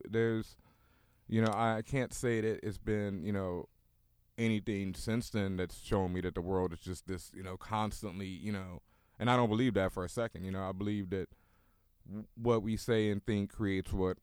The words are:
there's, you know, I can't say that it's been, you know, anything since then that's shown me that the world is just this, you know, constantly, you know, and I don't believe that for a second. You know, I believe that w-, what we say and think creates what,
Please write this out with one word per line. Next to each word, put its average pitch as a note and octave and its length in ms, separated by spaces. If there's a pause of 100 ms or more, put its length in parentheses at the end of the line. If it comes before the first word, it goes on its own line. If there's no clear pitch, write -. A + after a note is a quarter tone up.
there's, A2+ 480 (720)
you A2+ 140
know, A2 140
I A2 320
can't B2+ 260
say A#2 280
that A2 260
it's G#2 120
been, G2+ 460
you G#2 80
know, F#2 360 (680)
anything G#2 580
since A2+ 360
then G2 260
that's F2+ 240
shown F#2+ 320
me F2+ 100
that F2 120
the F#2 80
world F#2 300
is E2 80
just - 260
this, F#2 280
you F#2 80
know, F#2 140
constantly, G#2 720
you F#2+ 260
know, F#2 300 (360)
and A#2 120
I B2 60
don't A#2+ 140
believe A#2 240
that F#2+ 180
for F#2 120
a F2 40
second. A2+ 360
You F#2+ 60
know, F#2+ 180
I F#2+ 40
believe G2+ 380
that F#2 180 (800)
w-, G#2+ 280
what A2+ 280
we A2 140
say A2 340
and G2+ 140
think G2+ 280
creates G2 400
what, F#2 300